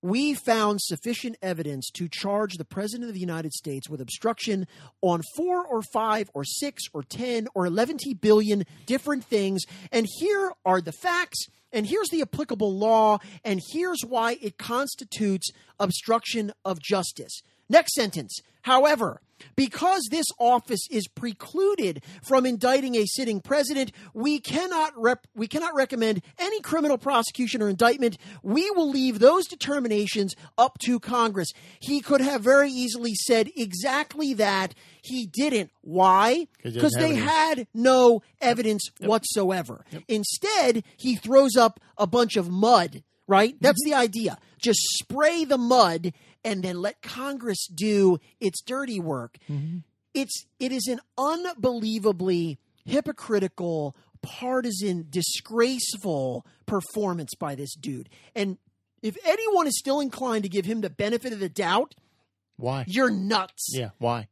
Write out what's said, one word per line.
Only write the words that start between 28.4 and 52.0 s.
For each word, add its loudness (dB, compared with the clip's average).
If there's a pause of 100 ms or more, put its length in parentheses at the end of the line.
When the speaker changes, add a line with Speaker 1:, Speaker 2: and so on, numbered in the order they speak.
Speaker 1:
We 0
will 2
leave 0
those 8
determinations -2 (240)
up 4
to 0
Congress." -2 (320)
He -2
could 2
have 0
very 6
easily -4
said 2
exactly -4
that. 0 (260)
He -6
didn't. -2 (100)
Why? 4 (140)
Speaker 2:
'Cause -10
he -4
doesn't 4
Speaker 1:
'Cause 4
Speaker 2:
have 2
Speaker 1:
they 2
Speaker 2:
any. 2
Speaker 1:
had 2
no 6 (180)
evidence 2 (160)
Speaker 2:
Yep. -2
Speaker 1:
whatsoever. -2
Speaker 2:
Yep. -14
Speaker 1:
Instead, 0 (140)
he -2
throws 6
up 4 (180)
a 2
bunch 2
of -2
mud, 4 (240)
right? 4
That's 4
Speaker 2:
Mm-hmm. 0
Speaker 1:
the 2
idea. 0 (200)
Just 2 (200)
spray 0
the 2
mud 4 (320)
and -2
then -4
let -4
Congress -6
do 4 (240)
its -4
dirty -6
work. -8 (120)
Speaker 2:
Mm-hmm. -4 (360)
Speaker 1:
It's, -6 (140)
it -4
is -4
an -4 (180)
unbelievably -2 (260)